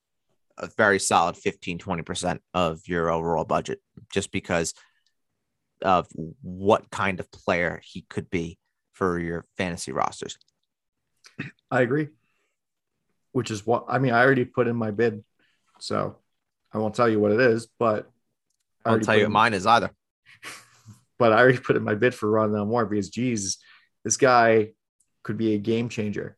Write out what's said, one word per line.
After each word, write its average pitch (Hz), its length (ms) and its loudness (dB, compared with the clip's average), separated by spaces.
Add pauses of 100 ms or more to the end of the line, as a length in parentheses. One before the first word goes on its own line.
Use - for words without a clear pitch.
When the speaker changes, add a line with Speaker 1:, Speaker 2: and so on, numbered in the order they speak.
(580)
Speaker 1:
a 90 200 -12
very 101 220 4
solid 85 360 0
fifteen, 92 440 -8
twenty 85 240 -6
percent 87 380 -6 (120)
of 82 340 -2
your 85 220 -2
overall 82 360 0
budget, 78 360 -4 (320)
just - 180 -4
because 85 440 -4 (1040)
of 90 260 0 (340)
what 95 500 0
kind 95 280 -4
of - 120 -14
player 87 520 -4
he - 180 -16
could - 280 -12
be 85 300 -6 (340)
for 90 240 -2
your 85 280 -6 (120)
fantasy 85 360 -6
rosters. - 440 -4 (1300)
Speaker 2:
I 127 100 2
agree, 143 280 -2 (1200)
which 120 180 -4
is 104 160 -10
what, 117 220 -2
I 127 100 -2
mean, 131 140 0
I 117 100 4
already 131 220 4
put 123 240 -2
in 120 80 -2
my 110 160 -2
bid, 107 320 0 (560)
so 104 380 -4 (560)
I 107 60 -4
won't 107 160 -2
tell 120 120 4
you 107 140 2
what 104 100 4
it 107 80 2
is, 117 300 2 (100)
but 110 320 -2 (720)
I 120 60 0
Speaker 1:
I - 20 4
won't - 0 -
Speaker 2:
already 113 140 2
Speaker 1:
tell 110 80 2
Speaker 2:
put 107 60 6
Speaker 1:
you 104 60 4
Speaker 2:
in 107 60 -2
Speaker 1:
what 104 80 2
mine 113 140 4
is 95 120 -2
either. 110 300 4
Speaker 2:
<laughs> - 40 -20 (1160)
But 113 160 4
I 110 60 6
already 127 180 6
put - 180 0
in 113 80 -2
my 107 120 -2
bid 123 200 2
for 107 140 -2
Rondale 107 360 0
Moore 113 200 0
because, 98 240 -2
geez, 113 480 -4 (480)
this 113 100 -8
guy 117 540 4 (520)
could 110 140 -8
be 110 180 -2
a 104 40 0
game 113 320 -4
changer. - 480 -8